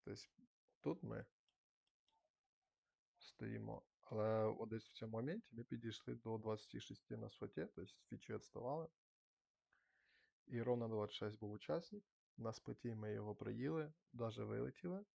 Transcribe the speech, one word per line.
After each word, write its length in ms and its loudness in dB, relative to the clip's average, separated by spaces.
Тобто 180 -6
тут 220 2
ми 240 -4
стоїмо, 640 -4
але 440 6
от 240 2
десь 200 -2
в 40 -20
цьому 200 -6
моменті 400 0
ми 120 -6
підійшли 500 -2
до 240 0
двадцяти 420 0
шести 360 -6
на 140 -4
споті, 440 -2
тобто 200 -8
фічі 260 -4
відставали. 540 -2
І 160 0
ровно 260 4
двадцять 280 2
шість 240 -2
був 100 -2
учасник, 540 -2
на 160 0
споті 420 -4
ми 180 0
його 220 0
проїли, 580 0
даже 320 0
вилетіли. 600 0